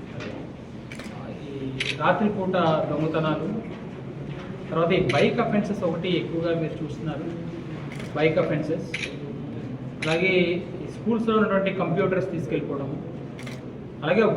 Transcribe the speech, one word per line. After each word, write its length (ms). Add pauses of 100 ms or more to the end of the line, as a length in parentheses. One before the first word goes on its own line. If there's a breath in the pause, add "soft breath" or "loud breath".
(1400)
ఈ 80 (500)
రాత్రిపూట 540 (360)
దొంగతనాలు, 560 (1200)
తర్వాత 220
ఈ 80 (140)
బైక్ 300
అఫెన్సెస్ 440
ఒకటి 220 (100)
ఎక్కువగా 400
మీరు 200
చూస్తున్నారు, 460 (920)
బైక్ 260
అఫెన్సెస్. 460 (1120)
అలాగే 300 (520)
ఈ 120
స్కూల్స్లో 400
ఉన్నటువంటి 360 (100)
కంప్యూటర్స్ 500
తీసుకెళ్ళిపోవడం, 580 (1120)
అలాగే 220 (120)